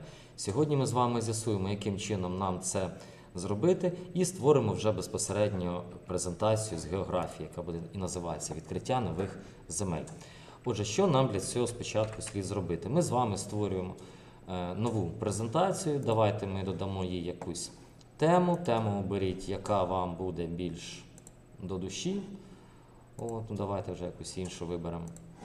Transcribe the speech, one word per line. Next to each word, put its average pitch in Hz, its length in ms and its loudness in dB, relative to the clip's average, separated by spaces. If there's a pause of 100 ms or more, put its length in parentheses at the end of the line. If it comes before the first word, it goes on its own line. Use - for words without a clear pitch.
(360)
Сьогодні 147 400 2
ми 135 100 4
з 107 60 0
вами 120 300 4
з'ясуємо, 107 480 0
яким 101 280 0
чином 92 400 -2
нам 92 220 0
це 92 300 0 (460)
зробити, 120 560 2 (220)
і 180 120 2
створимо 127 480 6
вже 110 180 4
безпосередньо 95 920 0 (240)
презентацію 90 720 0
з 80 60 -8
географії, 85 640 -2
яка - 120 -6
буде 82 180 -4 (140)
і 101 40 -8
називатися 85 560 -4
"Відкриття 87 460 -2
нових 92 400 -2 (300)
земель". 87 340 -2 (600)
Отже, 104 200 0
що 190 220 4
нам 135 200 6
для 101 120 0
цього 120 280 0
спочатку - 540 -2
слід 98 240 -4
зробити? 90 440 -2
Ми 160 120 4
з - 80 0
вами 113 280 2
створюємо, 92 580 -2 (540)
е, 90 260 -4
нову 107 340 0
презентацію. 135 880 0
Давайте 110 480 4
ми 95 160 -2
додамо 95 400 -2
їй 90 200 -2
якусь 85 480 -6 (460)
тему. 175 480 6
Тему 110 340 4
оберіть, 95 500 0
яка 98 340 2
вам 90 320 0
буде 87 300 -2
більш 85 580 -6 (580)
до 92 160 -4
душі. 165 440 -2 (960)
От, 113 320 -6
ну, 107 60 -4
давайте 98 360 -2
вже 87 140 -6
якусь - 320 -8
іншу 87 280 -4
виберемо. 85 400 -4 (400)